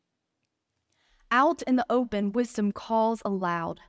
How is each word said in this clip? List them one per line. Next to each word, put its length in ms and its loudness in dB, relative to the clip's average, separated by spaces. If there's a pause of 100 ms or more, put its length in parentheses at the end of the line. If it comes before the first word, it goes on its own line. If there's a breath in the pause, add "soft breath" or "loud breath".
(1300)
"Out 340 4
in 120 2
the 140 2
open, 420 0
wisdom 400 0
calls 540 0
aloud. 640 -4